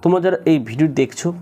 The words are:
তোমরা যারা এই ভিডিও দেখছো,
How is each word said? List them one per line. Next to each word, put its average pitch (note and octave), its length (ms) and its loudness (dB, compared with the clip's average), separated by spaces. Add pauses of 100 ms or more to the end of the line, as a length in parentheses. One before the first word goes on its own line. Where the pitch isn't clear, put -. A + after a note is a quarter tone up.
তোমরা F3+ 180 2
যারা F3+ 240 0
এই D#3+ 140 4
ভিডিও A#2+ 300 0
দেখছো, C3+ 540 -2